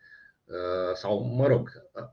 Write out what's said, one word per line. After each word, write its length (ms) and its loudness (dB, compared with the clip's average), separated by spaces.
uh, 520 -2
sau, 280 0
mă 240 2
rog, 240 2